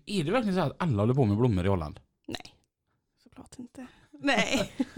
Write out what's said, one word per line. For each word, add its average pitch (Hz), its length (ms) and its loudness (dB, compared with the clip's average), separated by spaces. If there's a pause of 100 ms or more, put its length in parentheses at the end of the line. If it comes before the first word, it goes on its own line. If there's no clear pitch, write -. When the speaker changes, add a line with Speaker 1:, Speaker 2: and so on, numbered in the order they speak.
Speaker 1:
Är 196 180 -2
det 156 80 -2
verkligen 214 240 0
så 185 60 2
att - 200 -2
alla 123 200 0
håller 117 120 2
på 135 120 2
med 101 120 2
blommor 104 280 2
i 98 40 2
Holland? 80 300 -2 (280)
Speaker 2:
Nej, - 280 -12 (680)
såklart - 360 -20
inte. 247 280 -18 (360)
Nej. 226 540 0
<laughs> - 200 -4